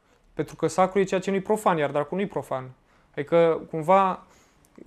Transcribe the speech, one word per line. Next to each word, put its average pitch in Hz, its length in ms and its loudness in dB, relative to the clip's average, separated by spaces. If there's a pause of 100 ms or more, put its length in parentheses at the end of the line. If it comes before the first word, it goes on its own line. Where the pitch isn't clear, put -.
(340)
Pentru - 220 -6
că 160 120 -2
sacru 185 320 0
e 196 40 2
ceea 190 160 -2
ce 190 100 -6
nu-i 196 120 -2
profan, 208 360 0
iar 143 140 0
dracu 147 240 -2
nu-i 196 120 -2
profan. 131 420 -8 (420)
Adică, 160 580 2
cumva, 185 560 2 (600)